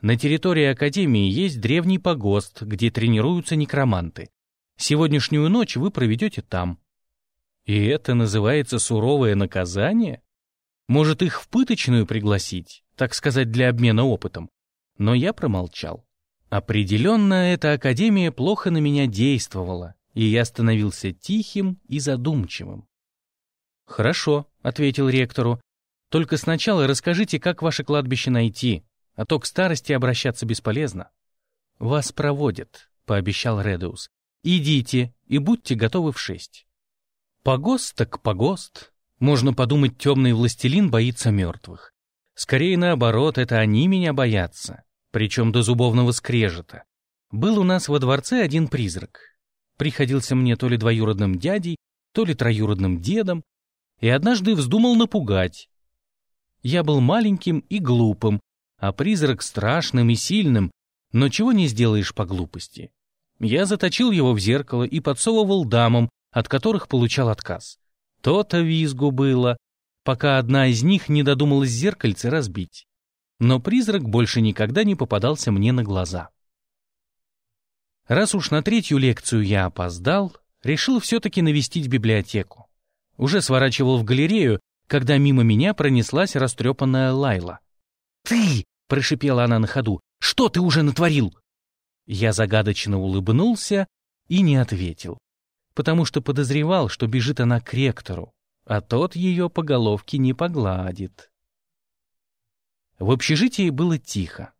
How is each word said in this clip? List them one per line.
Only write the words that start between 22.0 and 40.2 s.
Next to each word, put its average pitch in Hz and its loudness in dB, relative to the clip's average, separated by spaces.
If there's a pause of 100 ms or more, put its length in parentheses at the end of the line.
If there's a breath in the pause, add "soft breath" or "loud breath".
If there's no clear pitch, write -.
«Хорошо», 147 -2 (140)
ответил 135 0
ректору, 123 0 (500)
«только 160 0
сначала 165 0
расскажите, 165 0
как 170 -4
ваше 156 -2
кладбище 135 -2
найти, 117 0 (300)
а 107 -6
то 156 -2
к - -8
старости 175 -2
обращаться 123 -2
бесполезно». 113 -4 (680)
«Вас 131 -2
проводят», 143 -4 (140)
пообещал 101 -2
Редеус. 92 -6 (320)
«Идите 143 0 (120)
и 139 0
будьте 156 0
готовы 131 -2
в - -10
шесть». - -14 (760)
Погост 151 -2
так - -6
погост. 117 -4 (260)
Можно 135 2
подумать, 131 0
темный 131 2